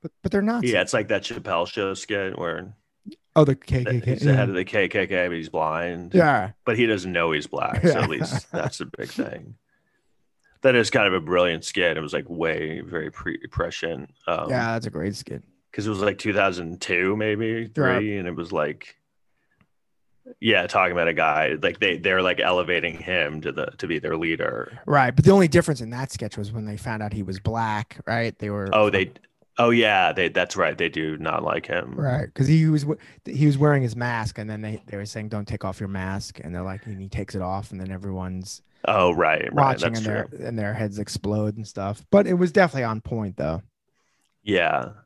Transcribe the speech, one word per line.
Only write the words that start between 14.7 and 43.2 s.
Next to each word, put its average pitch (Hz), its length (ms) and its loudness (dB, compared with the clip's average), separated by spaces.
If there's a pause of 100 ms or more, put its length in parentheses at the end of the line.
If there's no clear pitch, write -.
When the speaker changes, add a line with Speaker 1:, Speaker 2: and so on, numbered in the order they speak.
Speaker 1:
that's 113 140 -4
a 107 40 -6
great 90 260 -4
skit. - 260 -12 (300)
Speaker 2:
'cause 104 140 -6
it - 40 -2
was, 98 120 -2
like, 101 160 0
two 104 160 -2
thousand 92 480 0
two, 95 340 2
maybe 110 580 -2
Speaker 1:
Yeah. 127 240 2
Speaker 2:
three, 104 200 -2
and 90 100 -4
it 87 80 -6
was, 85 160 -8
like, 76 440 -4 (1400)
yeah, 101 280 2
talking 92 260 2
about 87 160 2
a 82 60 0
guy, 78 480 2
like, 87 180 -2
they, 95 160 2
they're, 92 260 2
like, 90 160 2
elevating 87 600 0
him 78 420 -2
to 76 100 -4
the, 73 160 -4 (120)
to - 80 -8
be 82 120 -2
their 82 200 -4
leader. 80 680 -4
Speaker 1:
Right, 135 320 4
but 151 80 6
the 190 80 10
only 190 160 8
difference 151 320 2
in 113 100 -10
that 131 220 -8
sketch - 240 -8
was 104 160 -8
when 113 140 -6
they 104 100 -8
found 110 260 -6
out 101 120 -4
he 104 80 -4
was 95 180 -6
black, 110 680 -2
right? 117 320 -2
They 104 120 -6
were 101 240 -4
Speaker 2:
Oh, 107 160 6
they, 95 220 0 (460)
oh, 120 120 6
yeah, 104 420 6
they, 87 160 2
that's 90 280 0
right. 80 220 2
They 85 100 0
do 80 300 -2
not 80 240 -2
like 78 240 -2
him. - 280 -4
Speaker 1:
Right, 127 380 -2
'cause 135 140 0
he 156 220 6
was 151 160 2
w-, 151 140 -4 (280)
he 143 200 2
was 143 120 4
wearing 143 240 4
his 117 140 -2
mask, 120 420 -4
and 107 100 -8
then 107 140 -8
they, 107 240 -8
they 104 100 -10
were 101 80 -8
saying, 107 240 -10
"Don't 104 180 -6
take - 180 -6
off 98 140 -6
your 98 120 -6
mask," 95 520 -6
and 85 120 -10
they're 87 80 -6
like, 95 240 -10
and 104 140 -10
he 98 80 -12
takes 101 260 -8
it 95 80 -4
off, 95 280 -6
and 98 100 -10
then 92 100 -8
everyone's 92 720 -8 (240)
Speaker 2:
Oh, 92 260 6
right, 78 300 4
right. - 100 -4
Speaker 1:
watching, 131 400 2
Speaker 2:
That's 113 140 -4
Speaker 1:
and - 0 -
their, 107 180 -2
Speaker 2:
true. - 220 -10
Speaker 1:
and 117 120 -6
their 104 140 -4
heads 107 260 -4
explode 107 600 -2
and 110 100 -10
stuff. 101 420 -6
But 202 160 6
it 180 80 2
was 175 160 2
definitely 143 340 4
on 110 180 -2
point, 107 340 -4